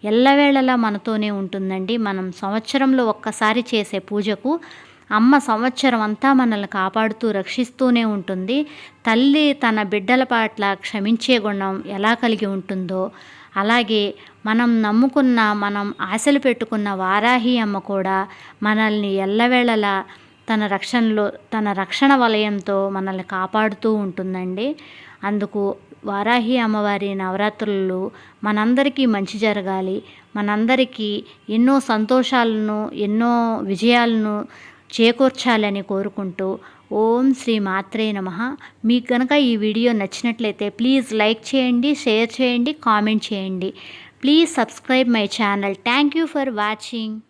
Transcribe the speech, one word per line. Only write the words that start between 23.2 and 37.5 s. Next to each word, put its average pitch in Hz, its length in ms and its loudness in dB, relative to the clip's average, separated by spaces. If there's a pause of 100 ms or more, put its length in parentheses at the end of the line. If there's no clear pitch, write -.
కాపాడుతూ 214 560 0 (120)
ఉంటుందండి. 185 640 -6 (600)
అందుకు 208 340 -2 (480)
వారాహి 226 460 0 (100)
అమ్మవారి 202 460 -2 (100)
నవరాత్రులు 196 800 -2 (480)
మనందరికీ 254 680 0
మంచి 202 320 -6
జరగాలి, 190 520 -2 (380)
మనందరికీ 214 760 0 (440)
ఎన్నో 254 200 4 (160)
సంతోషాలను, 220 880 0 (240)
ఎన్నో 226 280 2 (380)
విజయాలను 220 640 2 (600)
చేకూర్చాలని 226 920 2
కోరుకుంటూ 190 580 -4 (540)
ఓం 233 240 2 (140)
శ్రీ 233 140 0 (140)